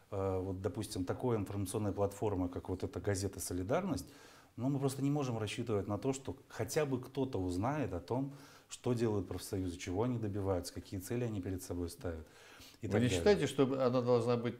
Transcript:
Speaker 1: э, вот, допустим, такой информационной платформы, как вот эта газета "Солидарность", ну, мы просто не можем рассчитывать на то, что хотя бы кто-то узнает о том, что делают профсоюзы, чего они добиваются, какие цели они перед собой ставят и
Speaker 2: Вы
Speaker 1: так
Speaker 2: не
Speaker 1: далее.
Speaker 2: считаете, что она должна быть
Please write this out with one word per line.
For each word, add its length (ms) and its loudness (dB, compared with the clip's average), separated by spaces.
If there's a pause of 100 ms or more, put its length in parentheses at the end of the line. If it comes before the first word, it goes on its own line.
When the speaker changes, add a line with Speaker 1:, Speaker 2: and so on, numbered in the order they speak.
(100)
Speaker 1:
э, 280 0
вот, 220 -2
допустим, 440 -2
такой 320 0
информационной 560 -2
платформы, 560 0
как 200 -6
вот 160 -2
эта 160 -6
газета 400 0
"Солидарность", 640 -2 (500)
ну, 120 -2
мы 100 0
просто 240 0
не 80 2
можем 280 0
рассчитывать 500 0
на 80 0
то, 160 0
что 240 -6 (120)
хотя 360 0
бы 160 0
кто-то 380 -2
узнает 560 0
о 60 -4
том, 340 -2 (340)
что 240 -2
делают 360 2
профсоюзы, 500 -4
чего 240 -2
они 160 0
добиваются, 560 -2
какие 260 -8
цели 240 -2
они 160 -2
перед 220 -4
собой 260 -4
ставят 380 -6 (560)
и 40 -6
Speaker 2:
Вы 60 0
Speaker 1:
так 100 6
Speaker 2:
не 60 4
Speaker 1:
далее. 20 4
Speaker 2:
считаете, 360 6
что 160 4 (240)
она 160 6
должна 340 6
быть 240 -2